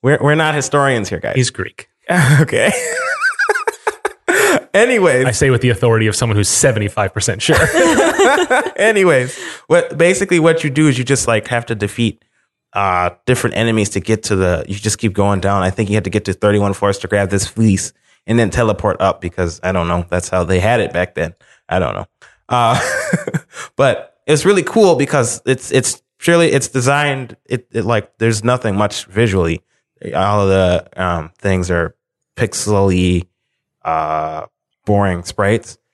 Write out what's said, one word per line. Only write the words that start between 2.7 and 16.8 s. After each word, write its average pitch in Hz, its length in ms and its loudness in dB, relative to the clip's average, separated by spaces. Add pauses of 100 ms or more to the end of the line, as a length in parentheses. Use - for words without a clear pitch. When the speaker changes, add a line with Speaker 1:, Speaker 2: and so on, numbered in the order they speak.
Speaker 1:
<laughs> 494 40 -4 (1900)
Anyways. 190 520 4
Speaker 2:
I 127 60 0
say 135 180 2
with 123 120 2
the 127 80 2
authority 113 380 2
of 104 80 -2
someone 113 200 0
who's 104 140 2
seventy-five 104 640 0
percent 107 280 -4
sure. - 140 2
Speaker 1:
<laughs> 294 1200 2
Anyways, 180 640 2 (300)
what, 170 300 0
basically 185 420 2
what 165 240 2
you 151 60 0
do 151 180 2
is 127 100 2
you 127 60 -2
just, 131 240 0
like, 113 200 0
have 117 200 -2
to 117 80 -4
defeat, 104 480 -4 (500)
uh, 90 380 0 (140)
different 120 300 0
enemies 110 360 0
to 98 100 -4
get 110 220 -2
to 101 120 -2
the, 92 320 0
you 98 80 -8
just 107 220 -4
keep 104 160 -2
going 101 260 0
down. 98 240 -2
I 95 60 2
think 98 200 -4
you 104 60 0
have 104 80 0
to 95 60 -4
get 104 160 -2
to 95 80 -4
thirty-one 101 400 2
floors 101 260 -2